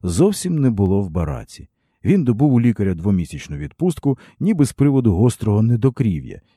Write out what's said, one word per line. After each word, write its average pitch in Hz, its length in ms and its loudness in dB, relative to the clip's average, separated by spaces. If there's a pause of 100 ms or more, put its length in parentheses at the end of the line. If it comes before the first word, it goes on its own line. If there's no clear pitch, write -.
зовсім 165 560 0
не 135 100 2
було 98 320 2
в 95 80 -6
бараці. 76 600 -8 (340)
Він 180 200 2
добув 123 300 2
у 120 80 4
лікаря 104 320 0
двомісячну 82 640 -4
відпустку, 139 600 -4 (220)
ніби 165 260 2
з - 80 -2
приводу 135 420 2
гострого 107 480 2
недокрів'я, 113 800 -2 (160)